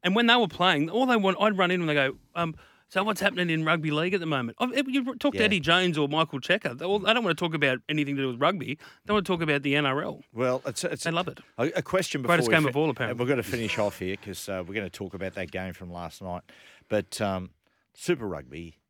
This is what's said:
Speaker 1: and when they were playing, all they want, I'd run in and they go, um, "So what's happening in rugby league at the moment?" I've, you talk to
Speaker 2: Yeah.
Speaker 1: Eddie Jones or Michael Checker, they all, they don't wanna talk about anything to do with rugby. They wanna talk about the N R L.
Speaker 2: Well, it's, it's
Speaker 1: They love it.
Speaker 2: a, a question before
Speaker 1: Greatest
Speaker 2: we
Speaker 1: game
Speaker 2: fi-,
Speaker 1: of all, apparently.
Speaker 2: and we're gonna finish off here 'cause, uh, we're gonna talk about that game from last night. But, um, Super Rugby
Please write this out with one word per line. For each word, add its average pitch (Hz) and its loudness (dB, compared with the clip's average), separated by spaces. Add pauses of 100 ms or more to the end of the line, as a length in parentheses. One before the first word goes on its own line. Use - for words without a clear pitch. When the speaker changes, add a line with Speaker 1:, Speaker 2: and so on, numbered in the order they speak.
Speaker 1:
and 185 2
when 240 4
they 240 8
were 233 4
playing, 165 2
all 233 2
they 247 4
want, 190 2
I'd 208 4
run 185 4
in 180 2
and 160 0
they 151 2
go, 135 2 (160)
um, 165 -2 (340)
"So 190 0
what's 214 -2
happening 180 0
in 160 0
rugby 156 2
league 165 0
at 190 0
the 170 -6
moment?" 131 -2
I've, 247 0 (180)
you 254 -2
talk 285 0
to 196 -4
Speaker 2:
Yeah. 214 4
Speaker 1:
Eddie 208 2
Jones 170 2
or 147 2
Michael 151 0
Checker, 170 0
they 139 -10
all, 202 0
they 202 2
don't 240 2
wanna 170 0
talk 170 -4
about 139 2
anything 147 -2
to 135 -2
do 135 0
with 120 -4
rugby. 143 0 (260)
They 208 0
wanna 208 2
talk 175 0
about 143 2
the 139 2
N 147 4
R 135 0
L. - -8 (100)
Speaker 2:
Well, 127 0
it's, - -6
it's 160 -4
Speaker 1:
They 170 -2
love 175 -2
it. - -12 (200)
Speaker 2:
a, 131 2
a 165 2
question 170 -2
before 170 4
Speaker 1:
Greatest 123 2
Speaker 2:
we 135 6
Speaker 1:
game 156 6
Speaker 2:
fi-, 139 2
Speaker 1:
of 123 -2
all, 156 2
apparently. 123 -4
Speaker 2:
and 123 -6
we're 123 0
gonna 123 0
finish 104 -4
off 104 0
here 95 -4
'cause, - -12
uh, 92 -6
we're 98 -12
gonna 98 -4
talk 92 -10
about 92 -8
that 92 -8
game 92 -6
from 90 -14
last 87 -12
night. 90 -8 (480)
But, 107 -2
um, 95 -2 (420)
Super 127 -2
Rugby 78 -10 (120)